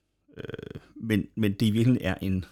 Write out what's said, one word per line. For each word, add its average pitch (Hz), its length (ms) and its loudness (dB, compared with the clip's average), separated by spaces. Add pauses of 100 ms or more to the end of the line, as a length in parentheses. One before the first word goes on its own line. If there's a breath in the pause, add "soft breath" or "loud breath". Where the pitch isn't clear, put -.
(360)
øh, - 440 -12 (140)
men, 110 400 0
men 107 180 2
det 101 140 -4
i 107 40 4
virkeligheden 117 360 4
er 92 80 0
en, 92 380 -2